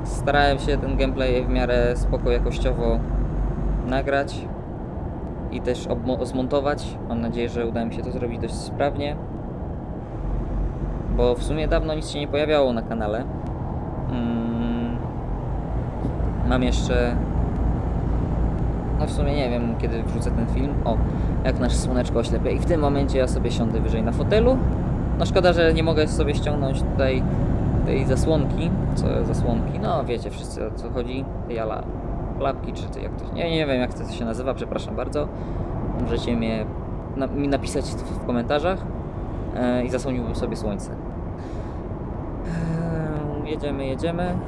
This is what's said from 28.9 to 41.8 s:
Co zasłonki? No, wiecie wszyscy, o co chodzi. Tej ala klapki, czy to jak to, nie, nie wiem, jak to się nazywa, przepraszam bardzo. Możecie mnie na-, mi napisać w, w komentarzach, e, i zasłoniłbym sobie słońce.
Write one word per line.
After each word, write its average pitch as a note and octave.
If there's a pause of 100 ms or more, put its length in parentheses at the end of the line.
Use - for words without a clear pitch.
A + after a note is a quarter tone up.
Co B2
zasłonki? -
No, F3
wiecie A#2
wszyscy, -
o G#2+
co A2+
chodzi. B2+ (220)
Tej A#2
ala A2 (540)
klapki, C3
czy -
to -
jak -
to, -
nie, E3+
nie D#3+
wiem, C3
jak B2
to -
się A#2
nazywa, B2
przepraszam A2+
bardzo. C3+ (720)
Możecie A#2
mnie A2+ (500)
na-, C3+
mi C#3+
napisać C#3
w, -
w -
komentarzach, D3 (760)
e, B2
i A#2+
zasłoniłbym B2+
sobie A2+
słońce. G#2 (1500)